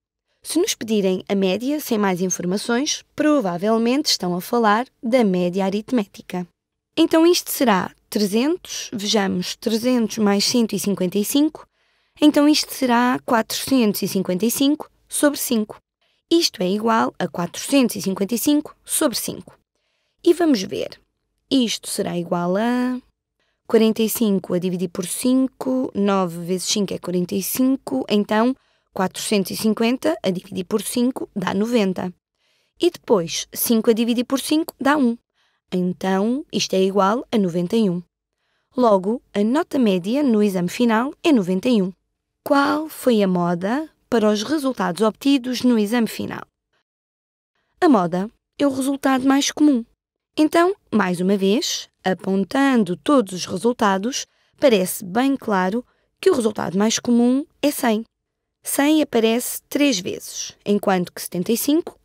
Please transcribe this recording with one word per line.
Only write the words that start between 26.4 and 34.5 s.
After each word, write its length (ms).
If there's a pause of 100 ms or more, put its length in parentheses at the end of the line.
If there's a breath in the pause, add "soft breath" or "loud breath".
vezes 240
cinco 260
é 40
quarenta 360
e 80
cinco, 680
então 460 (400)
quatrocentos 560
e 60
cinquenta 640
a 80
dividir 340
por 180
cinco 520
dá 180
noventa. 600 (680)
E 100
depois, 640
cinco 380
a 20
dividir 320
por 140
cinco 420